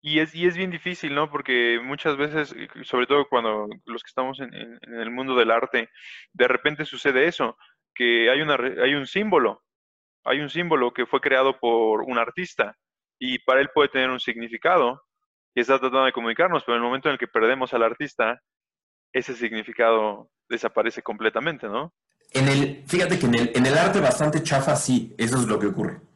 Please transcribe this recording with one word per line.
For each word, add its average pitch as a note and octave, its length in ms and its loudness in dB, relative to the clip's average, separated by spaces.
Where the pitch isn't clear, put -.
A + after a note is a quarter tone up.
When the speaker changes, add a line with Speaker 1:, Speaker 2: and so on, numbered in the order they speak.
Speaker 1:
Y D3+ 160 0
es, D#3 160 0
y E3+ 120 0
es F3 100 2
bien F#3 160 -4
difícil, E3 420 -8
¿no? D3 160 -2
Porque B2 520 0
muchas C#3+ 340 -4
veces, D3 420 -4
eh, - 80 -14
sobre B2 240 0
todo C#3+ 220 2
cuando G#2+ 400 0
los A#2 160 -10
que - 60 -20
estamos C3+ 320 -6
en, C3 120 -12
en, A#2 300 -16
en A#2 180 -18
el A2+ 120 -6
mundo C3 240 -2
del A2+ 160 4
arte, A#2 360 0
de B2 160 4
repente D3 360 0
sucede C3+ 440 2
eso, C3+ 280 -4
que A#2 340 4
hay C3+ 120 2
una D3+ 160 0
re-, A#2+ 260 -2
hay C#3 120 4
un C#3 120 -4
símbolo, F3 560 0
hay C3 160 0
un C#3+ 100 -8
símbolo D#3 420 0
que B2 140 -4
fue C#3 140 0
creado C3+ 400 2
por A2+ 420 2
un B2 160 -4
artista A#2 580 -4
y B2+ 220 -6
para C3 200 4
él C#3 120 0
puede C#3+ 180 4
tener C3 200 0
un B2+ 100 -6
significado A#2+ 840 -2
que B2 60 0
está C3 180 2
tratando C3 260 2
de B2+ 80 2
comunicarnos, B2 520 0
pero A#2+ 120 0
en A#2 60 0
el A#2+ 60 -2
momento C3+ 200 -2
en C#3+ 40 0
el C3 60 -4
que A#2 100 -6
perdemos B2 440 0
al A#2 120 2
artista, A#2+ 580 -2
ese B2+ 240 -4
significado A2+ 960 0
desaparece A#2 540 -2
completamente, A2+ 680 -4
¿no? C3 260 -6
Speaker 2:
En C3+ 160 2
el, C#3 380 0
fíjate F3+ 320 0
que - 80 0
en A#2+ 100 4
el, A#2+ 180 0
en B2+ 100 4
el C#3 140 4
arte F#3+ 220 4
bastante D3+ 420 2
chafa D3 340 0
sí, - 400 0
eso A2+ 220 0
es A#2 80 2
lo G#2+ 120 0
que G2+ 100 0
ocurre. F#2+ 320 -4